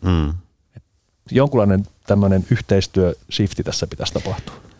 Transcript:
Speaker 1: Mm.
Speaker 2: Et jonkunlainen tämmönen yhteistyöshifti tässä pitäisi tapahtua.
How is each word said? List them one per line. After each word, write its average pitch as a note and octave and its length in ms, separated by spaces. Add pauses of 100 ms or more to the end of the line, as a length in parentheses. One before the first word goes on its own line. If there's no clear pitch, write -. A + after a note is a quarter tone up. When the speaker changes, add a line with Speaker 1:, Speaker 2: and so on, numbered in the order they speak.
Speaker 1:
Mm. E2 280 (480)
Speaker 2:
Et - 60 (480)
jonkunlainen A#2+ 520 (240)
tämmönen G2 440
yhteistyöshifti - 1120
tässä - 240
pitäisi - 260
tapahtua. - 420 (240)